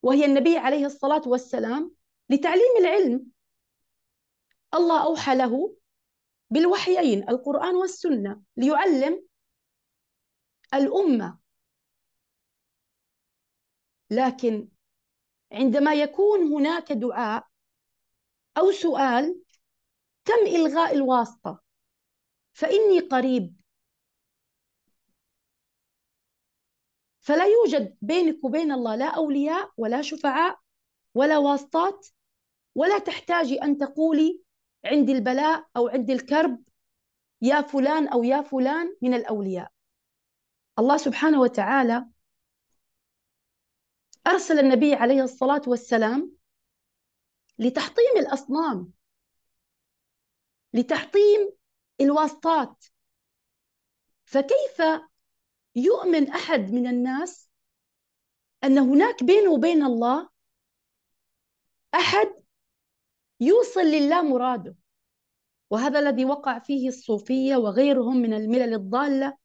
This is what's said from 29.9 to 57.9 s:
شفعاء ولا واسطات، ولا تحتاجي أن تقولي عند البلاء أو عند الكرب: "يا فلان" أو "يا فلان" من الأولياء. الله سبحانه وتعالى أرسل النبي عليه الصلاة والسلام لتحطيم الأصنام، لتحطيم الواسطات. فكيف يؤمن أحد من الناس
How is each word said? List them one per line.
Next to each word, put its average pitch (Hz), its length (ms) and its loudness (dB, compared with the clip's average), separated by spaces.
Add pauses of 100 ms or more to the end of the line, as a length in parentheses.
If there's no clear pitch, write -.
شفعاء 294 560 -4 (560)
ولا 294 240 2
واسطات، 285 680 -2 (640)
ولا 370 240 0
تحتاجي 339 640 -4
أن 285 160 0
تقولي 311 640 0 (420)
عند 262 260 2
البلاء 277 560 0 (100)
أو 240 120 0
عند 247 220 -4
الكرب: 277 520 -2 (800)
"يا 277 180 2
فلان" 294 480 -2
أو 240 160 -2
"يا 277 180 0
فلان" 285 600 -4
من 254 120 0
الأولياء. 202 580 -6 (1040)
الله 262 180 4
سبحانه 302 440 2
وتعالى 247 640 0 (2250)
أرسل 349 320 2
النبي 269 360 4
عليه 262 280 2
الصلاة 269 440 -2
والسلام 240 680 -2 (1300)
لتحطيم 311 580 0
الأصنام، 269 760 -4 (1800)
لتحطيم 403 800 2 (480)
الواسطات. 294 840 0 (1400)
فكيف 330 580 -2 (920)
يؤمن 311 540 2
أحد 277 420 -4
من 247 160 -2
الناس 262 640 -6 (1120)